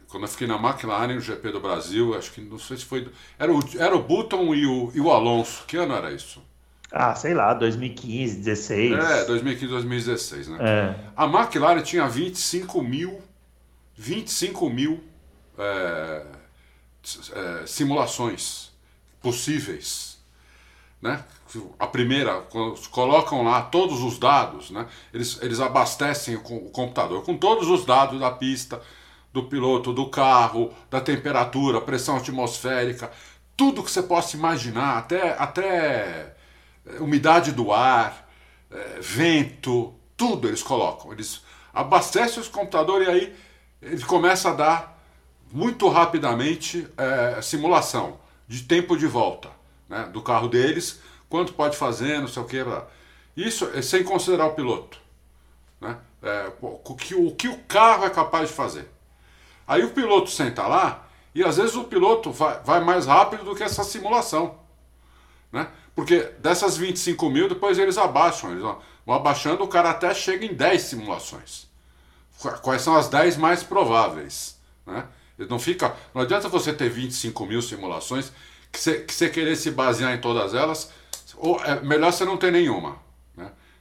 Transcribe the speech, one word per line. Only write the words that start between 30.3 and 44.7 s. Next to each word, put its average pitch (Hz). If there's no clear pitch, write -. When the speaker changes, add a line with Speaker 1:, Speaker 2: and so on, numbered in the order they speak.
Speaker 1:
da 131
temperatura, 131
pressão 131
atmosférica, 123
tudo 269
que -
você 180
possa 170
imaginar, 131
até, 175
até, 139
é, -
umidade 151
do 117
ar, 117
é, 98
vento, 127
tudo 196
eles -
colocam. 101
Eles 107
abastecem 190
os 220
computadores 190
e -
aí 180
ele -
começa 180
a -
dar 160